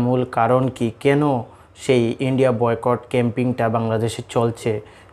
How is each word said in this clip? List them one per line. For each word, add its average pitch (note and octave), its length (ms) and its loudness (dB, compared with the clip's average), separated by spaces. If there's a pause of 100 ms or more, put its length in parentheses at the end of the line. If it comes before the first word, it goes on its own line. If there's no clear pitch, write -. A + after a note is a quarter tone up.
মূল B2+ 160 2 (180)
কারণ B2 240 2 (140)
কি, A#2 100 -2 (180)
কেন C#3 180 4 (600)
সেই B2+ 180 4 (260)
ইন্ডিয়া C3 240 2 (100)
বয়কট A#2 380 0 (120)
ক্যাম্পেইনটা B2 540 0 (100)
বাংলাদেশে A2+ 460 -2 (120)
চলছে, A#2 380 -2 (400)